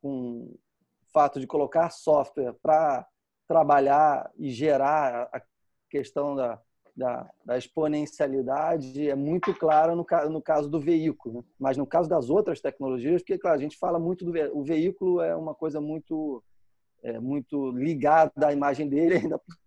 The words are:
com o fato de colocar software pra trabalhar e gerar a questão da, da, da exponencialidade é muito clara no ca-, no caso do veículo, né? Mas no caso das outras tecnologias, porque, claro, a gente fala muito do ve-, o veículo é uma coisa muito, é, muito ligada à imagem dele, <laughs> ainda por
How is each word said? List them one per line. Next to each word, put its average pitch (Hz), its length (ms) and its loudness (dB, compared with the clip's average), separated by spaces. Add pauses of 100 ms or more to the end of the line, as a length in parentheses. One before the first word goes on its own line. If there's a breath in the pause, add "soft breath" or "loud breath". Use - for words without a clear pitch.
com 123 500 -8
o - 600 -20
fato 143 280 2
de 131 80 -8
colocar 160 420 0
software 139 720 0
pra 151 460 2 (400)
trabalhar 143 920 4
e 139 140 -6
gerar 135 840 0
a 127 80 -8 (480)
questão 143 460 -4
da, 120 260 -4 (340)
da, 123 320 -4 (160)
da 123 140 -2
exponencialidade 147 1500 -2
é 139 60 0
muito 165 400 -2
clara 160 400 4
no 170 100 -4
ca-, 151 240 0
no 156 120 -6
caso 151 280 0
do 156 100 -2
veículo, 156 560 -2
né? 120 80 -12 (140)
Mas 135 200 0
no 139 100 -2
caso 165 200 2
das 151 220 0
outras 190 320 0
tecnologias, 135 600 -2
porque, 185 180 -4
claro, 170 180 2
a 127 40 -2
gente 147 160 -8
fala 175 200 -2
muito 175 260 -4
do 175 80 -4
ve-, 160 220 -2
o 147 100 -4
veículo 175 580 0
é 170 140 0
uma 160 200 -6
coisa 151 260 -6
muito, 151 600 -6 (580)
é, 117 180 -8
muito 135 520 -4
ligada 151 760 2
à 147 60 2
imagem 143 340 -2
dele, 160 280 2
<laughs> 160 180 0
ainda - 60 -4
por - 160 -20 (120)